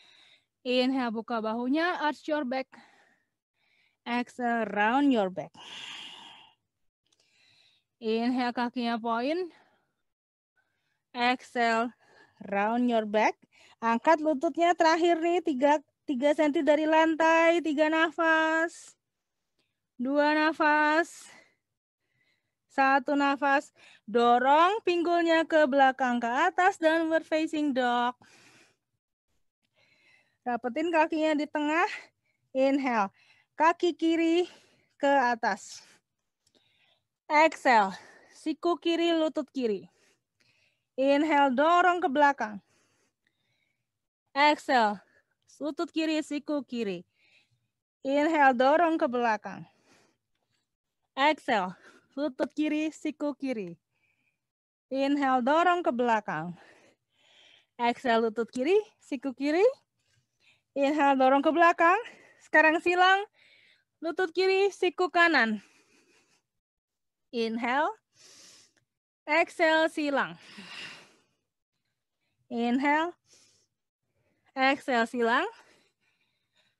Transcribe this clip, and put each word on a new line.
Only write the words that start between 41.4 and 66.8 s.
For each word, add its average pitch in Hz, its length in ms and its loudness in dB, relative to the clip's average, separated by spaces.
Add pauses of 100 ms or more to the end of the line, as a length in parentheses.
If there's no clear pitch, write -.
dorong 349 480 2
ke 359 80 -2
belakang. 262 560 0 (1700)
Exhale, 269 720 0 (560)
lutut 214 320 -8
kiri, 320 320 -2
siku 294 400 -8
kiri. 202 400 -8 (1040)
Inhale, 285 480 2
dorong 311 400 2
ke 330 160 -2
belakang. 214 560 -4 (1500)
Exhale, 254 560 0 (420)
lutut 285 400 -4
kiri, 302 320 -4
siku 294 480 -8
kiri. 220 400 -8 (1120)
Inhale, 269 560 0
dorong 349 400 2
ke 320 80 0
belakang. 208 640 -4 (1200)
Exhale, 233 480 0
lutut 226 240 -6
kiri, 269 240 -2 (240)
siku 277 400 -10
kiri. 302 240 -2 (1120)
Inhale, 277 400 0
dorong 262 320 2
ke 311 80 2
belakang. 339 480 4 (400)
Sekarang 311 400 2
silang. 359 400 2 (800)
Lutut 330 320 -4
kiri, 381 400 0
siku 359 400 -2
kanan. 262 480 2 (1700)